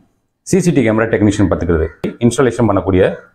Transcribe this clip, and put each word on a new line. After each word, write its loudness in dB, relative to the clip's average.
சி 0
சி 0
டி 2
கேமரா 2
டெக்னீஷியன் 0
பாத்துக்கிறது, -2
Installation 0
பண்ணக்கூடிய 0